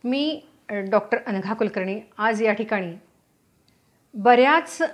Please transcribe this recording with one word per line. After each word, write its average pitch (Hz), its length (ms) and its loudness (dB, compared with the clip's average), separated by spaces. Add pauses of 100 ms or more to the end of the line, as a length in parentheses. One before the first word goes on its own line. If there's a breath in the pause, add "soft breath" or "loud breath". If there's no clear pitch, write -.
मी, 285 380 -2 (280)
अ, 214 40 -8
डॉक्टर 208 440 0 (100)
अनघा 196 260 -4
कुलकर्णी. 208 460 -4 (180)
आज 220 260 0
या 214 100 4
ठिकाणी 208 400 -4 (1200)
बऱ्याच 254 680 4 (120)